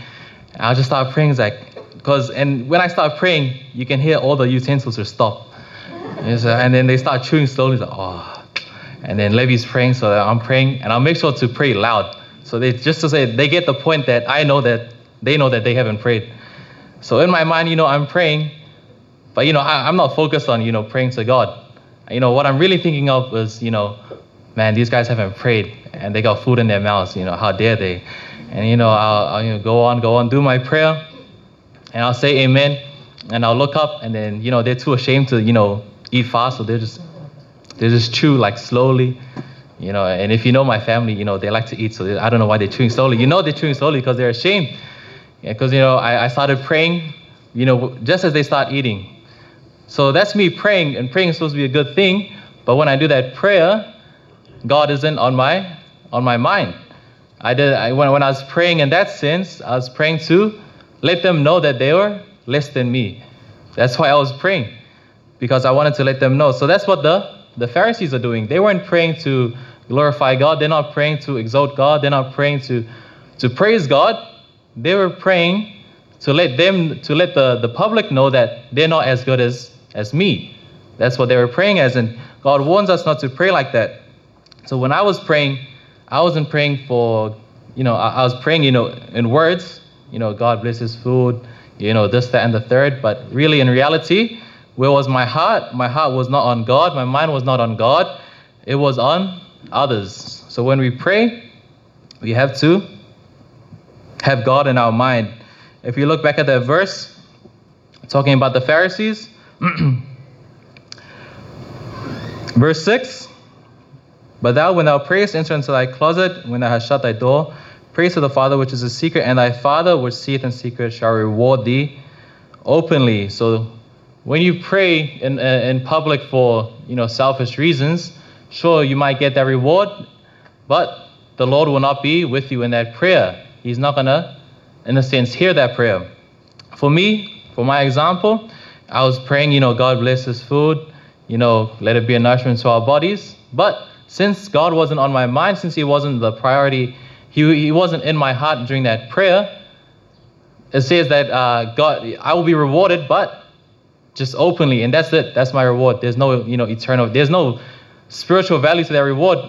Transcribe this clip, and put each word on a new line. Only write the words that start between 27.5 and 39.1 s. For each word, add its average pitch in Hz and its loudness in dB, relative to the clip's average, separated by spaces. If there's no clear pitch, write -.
dare 107 0
they?" 92 -6
And, 107 -2
you 117 4
know, 113 4
I'll, 107 2
I'll, 104 -4
you 113 -2
know, 107 -4
go 113 2
on, 123 2
go 117 2
on, 123 2
do 139 2
my 127 2
prayer, 156 0
and 117 -4
I'll 123 0
say 135 2
amen, 139 4
and 117 -2
I'll 117 2
look 139 0
up, 151 -2
and 113 -8
then, 107 -6
you 123 -2
know, 120 2
they're 127 0
too 131 -2
ashamed 131 0
to, 120 2
you 113 2
know, 104 0
eat 123 0
fast, 123 -2
so 113 -8
they 113 -4
just, 110 -8
they 117 0
just 117 2
chew, 147 2
like, 104 0
slowly, 127 0